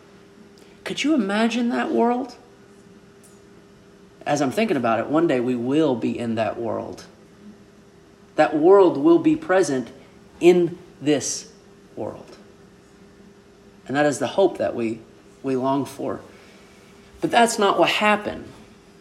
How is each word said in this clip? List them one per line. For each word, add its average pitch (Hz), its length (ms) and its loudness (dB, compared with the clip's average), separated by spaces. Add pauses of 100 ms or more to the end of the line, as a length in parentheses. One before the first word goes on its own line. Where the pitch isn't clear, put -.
(840)
Could - 200 -8
you 294 100 2
imagine 226 560 0
that 240 220 -4
world? 240 440 0 (1900)
As 147 160 -2
I'm 131 100 0
thinking 208 260 -2
about 113 220 0
it, 110 80 -6
one 160 200 0
day 131 120 0
we 123 160 -2
will 131 400 0
be 117 220 -4
in 117 180 -6
that 113 240 -4
world. 104 460 -8 (1300)
That 151 220 2
world 175 400 6
will 160 220 4
be 156 160 2
present 147 540 0 (500)
in 175 380 4 (240)
this - 500 -4 (460)
world. - 400 -14 (1500)
And 135 100 -4
that 147 80 2
is 143 140 0
the 131 80 -2
hope - 300 2
that - 160 -4
we, 117 260 -4 (440)
we 135 140 -4
long 135 260 -2
for. - 380 -10 (1000)
But 156 120 -4
that's 233 280 2
not 196 180 2
what 165 120 4
happened. - 560 -2 (560)